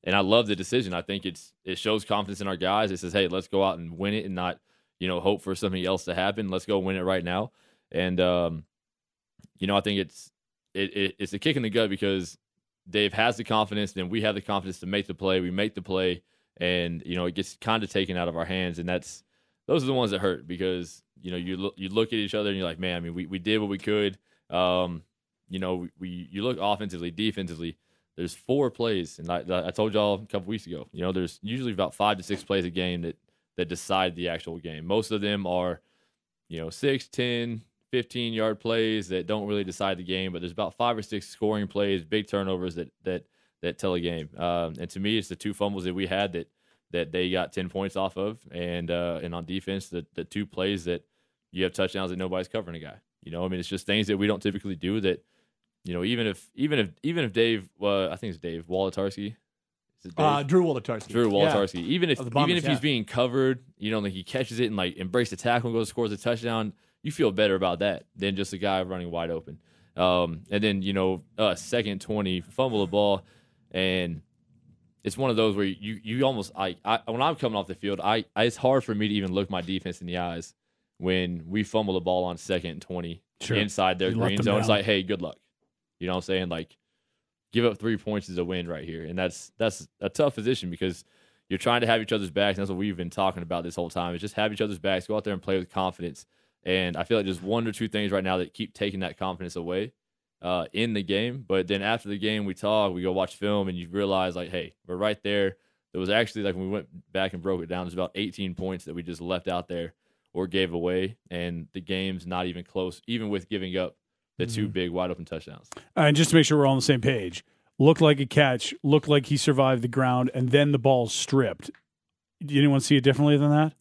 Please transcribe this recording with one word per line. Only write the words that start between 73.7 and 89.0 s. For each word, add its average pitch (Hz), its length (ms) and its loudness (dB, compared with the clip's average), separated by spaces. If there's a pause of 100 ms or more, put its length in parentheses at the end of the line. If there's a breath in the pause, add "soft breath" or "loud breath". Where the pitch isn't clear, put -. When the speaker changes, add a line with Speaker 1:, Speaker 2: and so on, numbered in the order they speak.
Speaker 1:
it's 101 140 -4
one 131 120 0
of 113 60 2
those 110 200 4
where 101 100 0
you, 101 380 -8
you 117 200 -2
almost, 120 320 -2
I, 92 280 -4
I, 113 220 0
when 117 160 -2
I'm 151 140 2
coming 113 220 -2
off 90 100 -4
the 92 80 -8
field, 101 280 -4
I, 107 220 2 (100)
I, 110 100 4
it's 120 120 0
hard 131 260 4
for 110 120 -4
me 107 120 0
to 101 60 0
even 95 200 0
look 95 180 0
my 92 100 -2
defense 92 400 -6
in 87 60 -10
the 87 100 -4
eyes 85 380 -6 (420)
when 90 500 0
we 101 160 0
fumble 101 300 0
the 92 60 2
ball 90 260 0
on 87 120 -4
second 87 340 -2
and 76 100 -12
twenty 85 400 -8 (200)
Speaker 3:
Sure. - 160 -2
Speaker 1:
inside 95 420 2
their 92 100 2
Speaker 3:
You 110 60 0
let 104 120 2
Speaker 1:
green 101 100 2
Speaker 3:
them - 80 0
Speaker 1:
zone. 104 140 4
It's 107 80 2
Speaker 3:
down. 107 100 6
Speaker 1:
like, 98 80 0
"Hey, 98 180 4
good 92 180 -4
luck." 80 160 -6 (640)
You 90 80 -4
know 92 60 0
what 92 60 0
I'm - 40 -4
saying? 92 260 0
Like, 82 260 -6 (760)
give 117 140 4
up 107 120 4
three 110 200 0
points 104 320 -4
is 87 80 -6
a 87 80 0
win 87 220 -4
right 78 180 -8
here. 82 200 -10